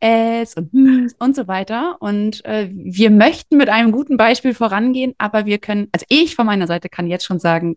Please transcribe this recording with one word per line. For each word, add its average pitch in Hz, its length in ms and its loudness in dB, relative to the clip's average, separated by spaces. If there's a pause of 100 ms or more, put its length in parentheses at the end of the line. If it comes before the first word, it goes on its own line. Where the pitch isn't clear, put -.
Äs 226 540 0
und 156 200 -8
Hms 254 440 4
und 262 160 0
so 240 140 -6
weiter. 220 500 -4
Und, 208 460 -4
äh, 214 260 -4
wir 190 400 0
möchten 247 460 4
mit 285 140 4
einem 226 200 2
guten 262 280 -2
Beispiel 240 340 2
vorangehen, 240 640 -2
aber 214 300 -2
wir 208 100 0
können, 208 360 -4
also - 180 -4
ich 311 240 2
von 240 100 0
meiner 202 220 0
Seite 170 240 -6
kann 175 160 -6
jetzt 180 180 -6
schon 185 140 -4
sagen, 165 380 0